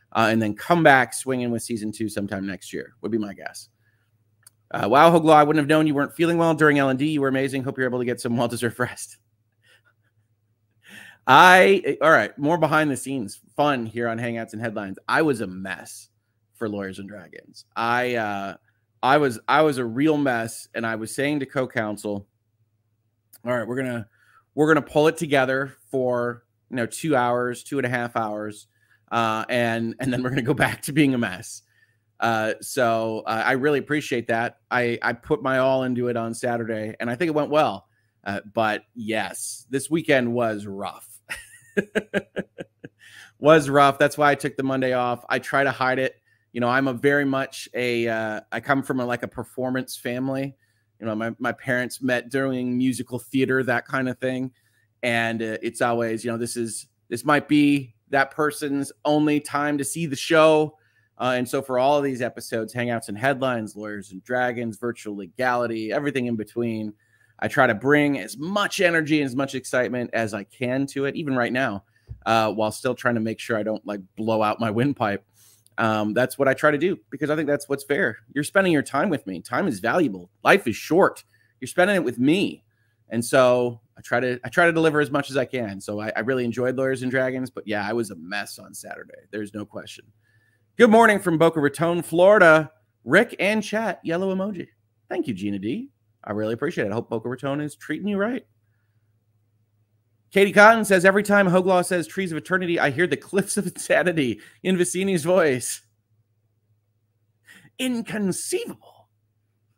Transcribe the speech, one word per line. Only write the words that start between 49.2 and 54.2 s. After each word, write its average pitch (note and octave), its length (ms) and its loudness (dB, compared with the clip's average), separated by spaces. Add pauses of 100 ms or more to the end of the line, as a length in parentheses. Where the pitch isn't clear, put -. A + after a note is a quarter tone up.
a - 40 -8
performance B2+ 680 -8
family. C3+ 580 -6 (440)
You G#2+ 60 -12
know, A2 100 -4
my, A2+ 240 -4
my B2 140 -4
parents B2 480 -4
met B2 280 -2
doing B2+ 480 -2
musical B2 420 -2
theater, C3 440 0
that A#2 240 -2
kind C3 220 -2
of B2 100 -8
thing. B2+ 320 -4 (500)